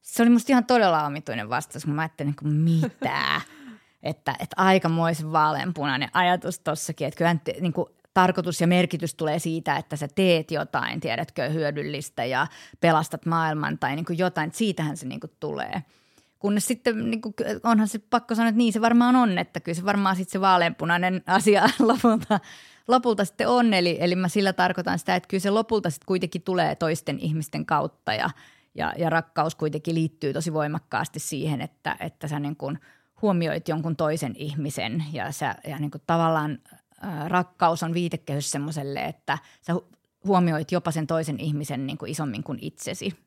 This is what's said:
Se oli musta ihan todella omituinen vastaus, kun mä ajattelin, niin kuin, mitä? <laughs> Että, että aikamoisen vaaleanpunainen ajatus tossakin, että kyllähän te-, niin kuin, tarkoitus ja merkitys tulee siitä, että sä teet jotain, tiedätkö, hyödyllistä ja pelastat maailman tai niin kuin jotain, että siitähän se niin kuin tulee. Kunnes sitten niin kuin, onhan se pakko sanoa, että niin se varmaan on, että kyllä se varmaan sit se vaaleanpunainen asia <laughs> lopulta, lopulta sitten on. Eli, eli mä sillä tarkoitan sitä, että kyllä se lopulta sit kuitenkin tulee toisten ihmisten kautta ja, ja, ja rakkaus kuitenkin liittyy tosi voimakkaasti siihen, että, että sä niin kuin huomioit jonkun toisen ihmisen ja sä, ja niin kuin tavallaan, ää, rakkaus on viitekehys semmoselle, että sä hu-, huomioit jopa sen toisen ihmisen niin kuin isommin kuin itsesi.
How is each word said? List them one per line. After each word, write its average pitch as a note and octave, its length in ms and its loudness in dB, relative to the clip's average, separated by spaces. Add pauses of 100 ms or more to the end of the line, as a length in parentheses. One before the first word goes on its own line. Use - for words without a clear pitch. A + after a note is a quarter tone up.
Se - 220 -2
oli A#3 80 8
musta A#3+ 220 6
ihan B3 140 6
todella F#3 400 4
omituinen B2 440 -6
vastaus, C#3 340 -4
kun D3 100 0
mä D3+ 80 -2
ajattelin, D#3 260 -4
niin C#3+ 80 -2
kuin, D3+ 180 -2
mitä? D#3 880 2 (220)
<laughs> - 400 -20
Että, C#3+ 380 -4
että - 160 -10
aikamoisen E3 760 2
vaaleanpunainen D3 800 0
ajatus F3+ 460 2
tossakin, D#3 480 -4
että - 120 -6
kyllähän E3+ 220 2
te-, - 200 -6
niin F3 120 -2
kuin, - 140 -2 (280)
tarkoitus F3+ 460 2
ja E3+ 60 4
merkitys F3 480 2
tulee D#3 240 -2
siitä, D#3+ 380 -2
että D3 200 -6
sä D3 180 -6
teet F3 360 2
jotain, C3 500 -4
tiedätkö, C3+ 480 -4
hyödyllistä D3 760 -4
ja C3 220 -2 (340)
pelastat D#3+ 460 2
maailman D#3 520 0
tai C#3 180 -2
niin E3 80 -6
kuin E3+ 140 -6
jotain, F3 280 0
että E3 120 -10
siitähän E3+ 380 -2
se D3 100 -12
niin C3 140 -8
kuin D#3 100 -14 (100)
tulee. D3+ 420 -6 (560)
Kunnes G3+ 280 0
sitten A#3 440 -2
niin A3+ 100 -2
kuin, G#3+ 140 -10 (280)
onhan A3 260 4
se G#3+ 100 -6
pakko A#3 360 -2
sanoa, A3+ 140 2
että G#3+ 100 2
niin A#3 140 4
se G#3+ 80 0
varmaan A#3+ 360 6
on, G#3+ 220 4
että - 220 -6
kyllä F3 160 -4
se F3 80 -6
varmaan G3 320 2
sit F#3 120 -4
se F#3+ 120 -2
vaaleanpunainen F3 840 2
asia G3 360 6
<laughs> A3 60 6 (100)
lopulta, A3+ 600 4 (480)
lopulta A#3 360 4
sitten - 240 -2
on. A#3+ 260 4
Eli, F3 260 2
eli F3 160 2
mä F#3 120 0
sillä G3 240 2
tarkoitan F3+ 460 0
sitä, F3+ 180 0
että F3 120 -4
kyllä F#3+ 140 -2
se G3 80 0
lopulta G#3+ 400 0
sit - 140 -10
kuitenkin F3+ 380 -2
tulee E3+ 320 0
toisten D#3 440 -2
ihmisten D3+ 480 -4
kautta - 480 -2
ja, D3 160 -2 (440)
ja, - 240 -4
ja D#3+ 120 0
rakkaus D#3+ 440 -2
kuitenkin D#3+ 400 -4
liittyy D#3+ 380 -2
tosi D#3+ 200 -4
voimakkaasti D3+ 680 -4
siihen, C#3+ 400 -4
että, - 400 -8
että - 280 -10
sä D3 120 -6
niin C#3+ 160 -6
kuin C#3+ 220 -8 (440)
huomioit E3+ 460 0
jonkun D#3+ 280 -4
toisen D#3 400 -2
ihmisen C#3+ 760 -6
ja B2 200 -8
sä, C#3 220 -4 (100)
ja C#3 140 -10
niin D3 120 -4
kuin D3 160 -16
tavallaan, D#3+ 520 0 (420)
ää, D#3+ 280 -8
rakkaus E3+ 540 0
on E3 120 -4
viitekehys D#3 560 -4
semmoselle, C#3+ 540 -6
että D3 340 -6 (220)
sä - 140 -4
hu-, - 140 -4 (360)
huomioit F3 480 2
jopa F3 180 0
sen D#3 160 -4
toisen D#3+ 340 -2
ihmisen D3 460 -4
niin D3 120 -8
kuin - 120 -10
isommin C#3+ 320 -6
kuin C3 200 -8
itsesi. - 500 -8 (140)